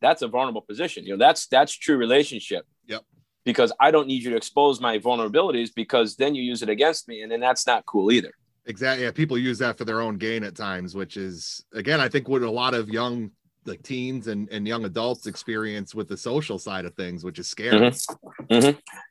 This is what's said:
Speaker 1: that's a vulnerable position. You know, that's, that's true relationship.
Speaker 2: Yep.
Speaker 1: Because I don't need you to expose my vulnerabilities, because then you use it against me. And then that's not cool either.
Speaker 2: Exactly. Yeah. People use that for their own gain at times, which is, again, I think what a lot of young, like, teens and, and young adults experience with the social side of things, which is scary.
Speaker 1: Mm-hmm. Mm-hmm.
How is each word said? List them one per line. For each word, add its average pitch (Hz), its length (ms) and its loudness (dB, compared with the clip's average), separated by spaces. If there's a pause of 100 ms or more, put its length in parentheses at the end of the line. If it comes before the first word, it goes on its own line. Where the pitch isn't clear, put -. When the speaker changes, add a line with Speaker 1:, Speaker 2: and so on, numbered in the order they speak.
Speaker 1:
that's 151 220 4
a 120 60 -4
vulnerable 120 340 -2
position. 127 420 -8
You 98 120 -6
know, 110 100 6
that's, - 220 4
that's 139 240 6
true - 240 2
relationship. 120 680 2 (220)
Speaker 2:
Yep. 110 160 -10 (420)
Speaker 1:
Because 120 360 2
I 143 100 8
don't 151 160 6
need 131 160 -4
you 120 80 -6
to 117 60 0
expose 139 440 2
my 113 200 0
vulnerabilities, 120 760 0
because 113 400 0
then 139 220 0
you 127 80 -4
use 120 180 -4
it 110 60 -4
against 139 400 0
me. 110 140 -14
And 110 100 -10
then 117 80 -2
that's 123 260 2
not 120 180 2
cool 104 280 2
either. 117 180 2 (360)
Speaker 2:
Exactly. 127 400 -2
Yeah. 113 40 -2
People 147 260 0
use 123 220 -2
that 120 180 -2
for 123 80 -8
their 110 160 -2
own 110 180 -4
gain 110 260 -4
at 95 100 -10
times, 92 400 -8
which 98 220 -8
is, 92 480 -10 (100)
again, 127 240 0
I 131 100 2
think 131 200 -2
what 131 140 2
a 113 80 0
lot 123 240 0
of 113 140 0
young, 113 440 -4 (320)
like, 98 200 -10
teens 127 420 -6
and, 104 240 -4
and 107 160 -6
young 117 180 -4
adults 113 440 -4
experience 107 680 -8
with 107 140 -6
the 98 80 -8
social 120 420 -4
side 95 260 -8
of 87 100 -12
things, 87 300 -8
which 90 140 -10
is 90 100 -10
scary. 107 300 2
Speaker 1:
Mm-hmm. - 760 0
Mm-hmm. 139 240 6 (320)